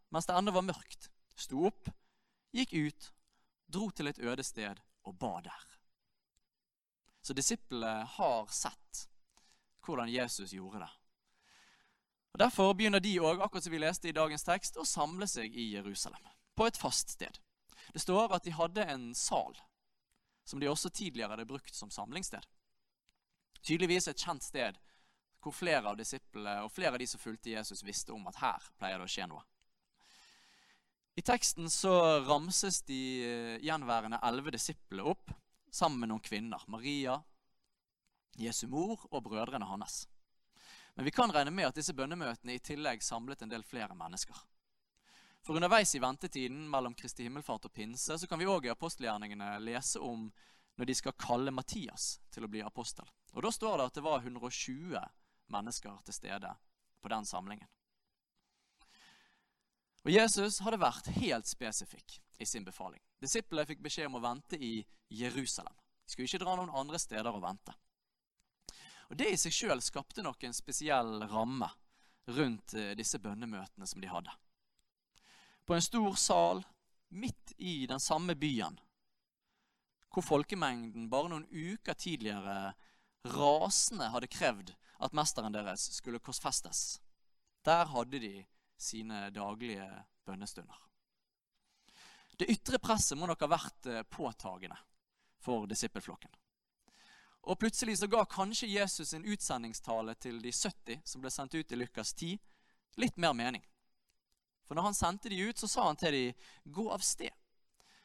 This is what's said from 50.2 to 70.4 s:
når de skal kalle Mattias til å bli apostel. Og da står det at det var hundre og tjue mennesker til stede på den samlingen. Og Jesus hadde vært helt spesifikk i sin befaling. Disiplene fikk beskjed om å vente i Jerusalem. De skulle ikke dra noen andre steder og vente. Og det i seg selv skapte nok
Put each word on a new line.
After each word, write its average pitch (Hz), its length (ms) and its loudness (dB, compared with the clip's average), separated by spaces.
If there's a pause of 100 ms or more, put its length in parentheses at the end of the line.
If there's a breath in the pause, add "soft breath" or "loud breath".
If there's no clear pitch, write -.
når 123 140 -2
de 127 60 2
skal - 240 -2
kalle 127 320 2
Mattias - 680 -6 (120)
til 113 160 -8
å - 40 -8
bli 107 120 -4
apostel. - 440 -8 (280)
Og 123 80 -4
da 226 80 2
står 214 260 0
det 131 120 4
at - 100 -10
det 143 40 -4
var 147 200 2
hundre 123 240 -6
og 123 80 -6
tjue 135 480 -4 (480)
mennesker 104 560 -4
til 101 80 -10
stede 98 360 -6 (520)
på 107 80 -4
den 107 160 -2
samlingen. 98 400 -8 (2500 soft breath)
Og 147 80 6
Jesus 208 500 6
hadde 220 160 2
vært 135 380 2
helt 135 320 2
spesifikk - 720 -8 (200)
i 110 80 -6
sin 104 180 -4
befaling. 92 360 -12 (200)
Disiplene 151 460 0
fikk 151 160 -8
beskjed 151 240 -2
om 127 120 -4
å 117 40 -4
vente 131 340 -2
i 113 200 -2 (340 soft breath)
Jerusalem. 120 600 -4 (320)
De - 80 -12
skulle 127 160 -2
ikke 185 140 0
dra 185 120 2
noen 180 220 -2
andre 147 240 -2
steder 110 320 -2
og 98 100 -6
vente. 95 300 -6 (1400 loud breath)
Og 143 80 -12
det 214 140 4
i - 80 2
seg 165 140 2
selv 143 320 2
skapte - 400 -6
nok 135 200 -6